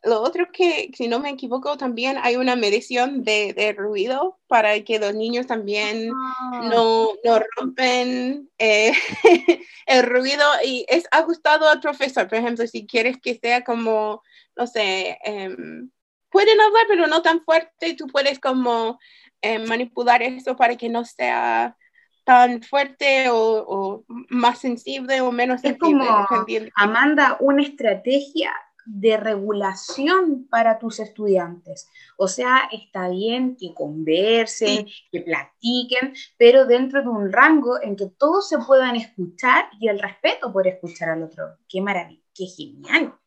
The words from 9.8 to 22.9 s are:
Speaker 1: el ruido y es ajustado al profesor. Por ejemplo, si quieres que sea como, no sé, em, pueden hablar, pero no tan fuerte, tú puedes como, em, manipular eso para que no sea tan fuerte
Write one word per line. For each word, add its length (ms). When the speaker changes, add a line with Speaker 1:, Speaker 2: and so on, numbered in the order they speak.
Speaker 1:
el 180
ruido 400
y 240
es 220
ajustado 580
al 120
profesor. 480
Por 100
ejemplo, 280
si 200
quieres 340
que 180
sea 260
como, 580
no 100
sé, 580
em, 680
pueden 300
hablar, 280
pero 200
no 140
tan 220
fuerte, 500
tú 120
puedes 320
como, 600
em, 240
manipular 560
eso 340
para 200
que 120
no 160
sea 720
tan 380
fuerte 680